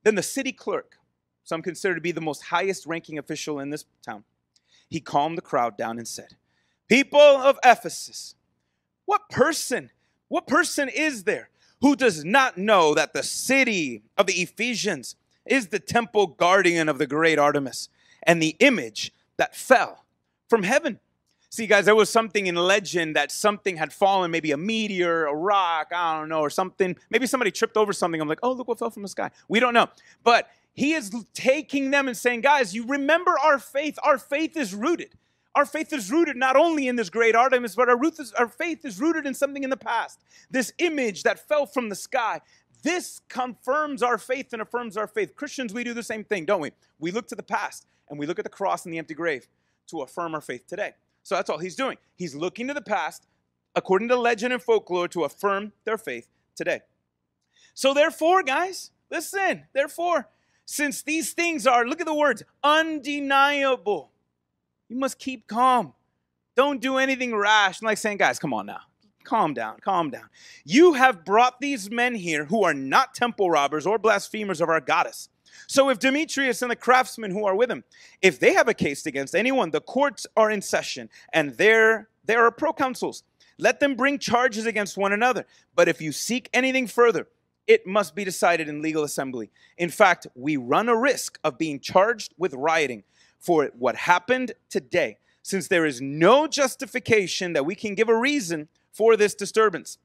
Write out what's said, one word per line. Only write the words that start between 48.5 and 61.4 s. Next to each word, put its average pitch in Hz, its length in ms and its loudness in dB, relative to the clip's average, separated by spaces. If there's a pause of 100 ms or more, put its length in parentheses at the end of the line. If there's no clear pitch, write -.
and 170 100 -12
the 165 40 -8
empty 160 160 -12
grave 147 340 -6 (400)
to 160 140 -10
affirm 160 340 -8
our 147 60 -6
faith - 260 -12
today. 180 240 -8 (320)
So 190 120 -4
that's 196 140 -2
all 160 80 -4
he's 170 180 -10
doing. 233 220 -4 (180)
He's 156 200 -10
looking 185 340 -6
to 285 40 -8
the 285 80 -8
past, 180 460 -6 (480)
according 190 320 0
to 247 80 4
legend 240 380 0
and 247 100 -6
folklore, 180 460 0
to 165 160 -2
affirm 202 480 -4 (100)
their 214 140 -4
faith 123 320 -10 (260)
today. 160 280 -4 (880)
So 269 200 0
therefore, 320 500 2
guys, 330 480 -4 (200)
listen, 330 640 -4
therefore, 302 560 -2 (340)
since - 380 -6
these 302 320 -6
things 330 340 -2